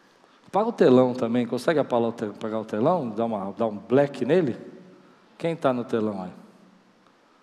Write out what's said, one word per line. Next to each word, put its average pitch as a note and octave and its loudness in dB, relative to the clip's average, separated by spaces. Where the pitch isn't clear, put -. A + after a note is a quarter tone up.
Apaga A3 0
o - -4
telão B2+ 6
também, B2 -2
consegue C3+ -2
apagar A#2+ 2
o A2+ -4
te-, A#2 -6
apagar A2 -6
o G#2+ -6
telão? B2+ 0
Dá A2 -4
uma, G2 -4
dá A#2 0
um G#2 -6
black C3+ 0
nele? C#3+ 0
Quem E3 -4
tá C#3 0
no A#2+ -4
telão G#2+ -4
aí? F2+ -12